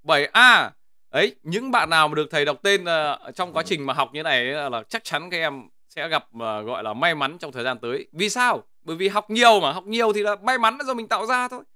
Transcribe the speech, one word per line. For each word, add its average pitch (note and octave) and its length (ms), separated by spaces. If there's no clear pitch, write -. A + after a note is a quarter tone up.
bảy D3+ 220
A. A3+ 460
Ấy, F3 340
những A3 280
bạn A#3 180
nào D#3+ 180
mà D3+ 80
được D3+ 160
thầy D3 140
đọc C#3+ 180
tên, G3 220
ờ, D#3 500
trong F3+ 180
quá D#3+ 100
trình D#3+ 220
mà C3 80
học C3+ 200
như D3+ 100
này C3 300
ấy, C#3+ 180
là A2+ 180
chắc A3+ 140
chắn D#3+ 260
các F3 80
em C#3+ 320
sẽ D#3+ 180
gặp, D#3 180
ờ, G#2+ 220
gọi G#2+ 220
là A2 100
may D#3+ 220
mắn C#3+ 220
trong D#3 140
thời B2+ 120
gian B2+ 160
tới. B2 320
Vì F#3+ 180
sao? A#3 340
Bởi E3 140
vì F#3 120
học G#3 220
nhiều A3+ 300
mà, D3 120
học F3+ 140
nhiều A3 280
thì G#3 80
là G#3 140
may A#3 220
mắn A#3 200
do C4 60
mình A3+ 140
tạo G#3+ 180
ra B3 220
thôi. B3 160